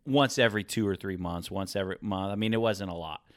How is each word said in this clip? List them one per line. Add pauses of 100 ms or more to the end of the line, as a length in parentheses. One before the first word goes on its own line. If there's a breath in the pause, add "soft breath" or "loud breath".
once
every
two
or
three
months,
once
every
month.
I
mean,
it
wasn't
a
lot. (140)